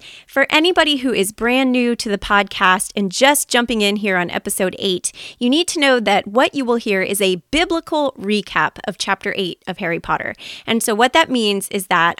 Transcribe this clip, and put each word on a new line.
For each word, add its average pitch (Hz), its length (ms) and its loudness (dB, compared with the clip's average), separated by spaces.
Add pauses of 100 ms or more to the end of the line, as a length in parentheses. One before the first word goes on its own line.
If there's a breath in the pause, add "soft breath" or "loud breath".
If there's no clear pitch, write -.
(280 loud breath)
For 269 220 0
anybody 311 480 2
who 254 140 -2
is 196 200 0
brand 254 400 0
new 240 240 2
to - 120 -8
the 202 80 0
podcast 196 800 0
and 202 160 -2
just 277 380 2
jumping 240 320 0
in 202 160 2
here 196 200 -2
on 175 140 0
Episode - 480 -2
eight, 185 320 -4 (300 loud breath)
you 240 100 2
need 330 160 4
to - 140 -4
know 269 180 4
that 202 300 0
what 247 260 2
you 269 100 -2
will 233 120 2
hear 202 260 -2
is 196 180 -4
a 185 300 0
biblical 330 680 0
recap 190 680 -2
of 190 120 -8
Chapter - 380 -4
eight 185 300 -6
of 180 120 -8
Harry 170 200 -4
Potter. - 360 -4 (300 loud breath)
And 226 160 -2
so 220 140 -2
what 240 180 2
that 320 160 4
means 214 420 -2
is 196 180 -6
that 170 320 2